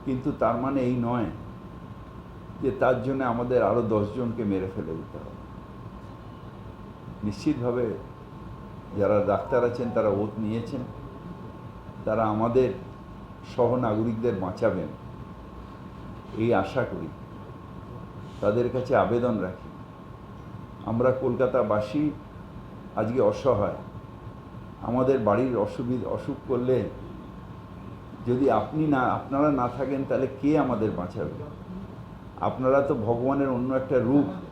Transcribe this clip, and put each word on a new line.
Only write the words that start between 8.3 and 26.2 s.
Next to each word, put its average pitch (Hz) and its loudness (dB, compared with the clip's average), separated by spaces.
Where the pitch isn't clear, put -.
যারা 101 6
ডাক্তার 120 4
আছেন, 120 0
তারা 110 6
ওত 104 2
নিয়েছেন, 113 -2
তারা 113 2
আমাদের 113 4
সহনাগরিকদের 117 4
বাঁচাবেন, 92 2
এই 113 4
আশা 98 2
করি। 85 -6
তাদের 113 4
কাছে 127 2
আবেদন 113 4
রাখি, 90 -6
আমরা 117 4
কলকাতাবাসী 123 2
আজকে 113 2
অসহায়। 101 4
আমাদের 127 4
বাড়ির 117 4
অসুবিধা, 120 0
অসুখ - -4